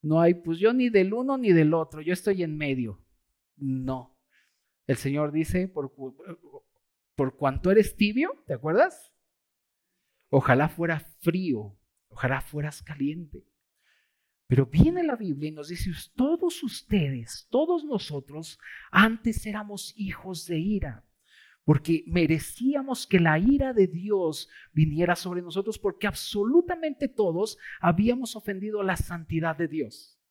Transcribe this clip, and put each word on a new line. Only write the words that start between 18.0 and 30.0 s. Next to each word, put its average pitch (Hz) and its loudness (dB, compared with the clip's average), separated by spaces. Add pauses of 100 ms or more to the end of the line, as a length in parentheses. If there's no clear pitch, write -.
antes 226 2
éramos 208 -10
hijos 185 -10
de 170 -2
ira, 175 -2 (600)
porque 160 2
merecíamos 233 0
que 190 4
la 160 4
ira 262 2
de 196 4
Dios 175 -4 (240)
viniera 156 2
sobre 180 -6
nosotros, 196 -6
porque 202 -4
absolutamente 302 -2
todos 196 -2 (220)
habíamos 233 2
ofendido 208 -6
la 190 0
santidad 165 -4
de 165 -2
Dios". 143 -8 (100)